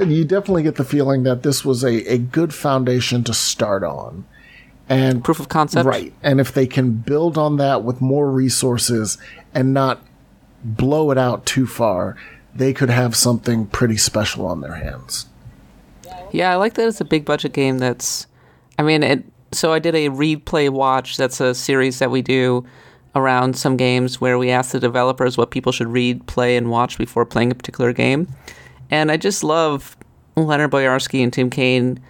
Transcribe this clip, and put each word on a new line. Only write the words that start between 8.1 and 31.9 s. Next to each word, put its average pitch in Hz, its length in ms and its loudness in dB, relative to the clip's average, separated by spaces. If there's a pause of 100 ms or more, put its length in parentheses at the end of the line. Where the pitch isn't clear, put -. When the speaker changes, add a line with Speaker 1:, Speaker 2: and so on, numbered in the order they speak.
Speaker 1:
resources 120 880 0 (340)
and 135 220 2
not 135 280 0 (640)
blow 143 460 0
it 131 80 6
out 123 260 2
too 131 220 0
far, 98 500 0 (380)
they 131 180 0
could 131 160 0
have 120 260 2
something 117 520 0
pretty 113 320 0
special 101 480 -2
on 82 160 -6
their 80 140 -12
hands. 67 500 -10 (1040)
Speaker 2:
Yeah, 180 200 0
I - 20 2
like 202 180 0
that 226 160 0
it's 214 140 -2
a - 20 -6
big 151 220 0
budget 147 260 -2
game 135 240 0
that's, 127 500 -4 (520)
I 151 40 2
mean, 156 200 2
it, 135 220 2 (280)
so 160 220 0
I 160 40 2
did 160 160 0
a 151 140 2
read, 151 380 -2
play, 147 240 0
watch. 131 480 -2
That's 127 200 -2
a 127 160 2
series 131 440 0
that 127 120 0
we 127 120 0
do 127 420 0 (500)
around 127 440 2
some 135 180 0
games 127 460 0
where 123 160 2
we 127 120 0
ask 127 200 2
the 131 100 -4
developers 127 560 0
what 117 140 0
people 127 200 -4
should 117 180 -2
read, 123 380 -2
play, 123 300 0
and 120 140 0
watch 120 260 0
before 117 300 -2
playing 117 240 0
a 127 40 0
particular - 380 -2
game. 131 340 0 (640)
And 156 220 0
I 160 60 0
just 196 260 -4
love 151 540 0 (360)
Leonard 151 360 2
Boyarsky 135 520 2
and 120 80 2
Tim 127 200 0
Kaine 127 600 0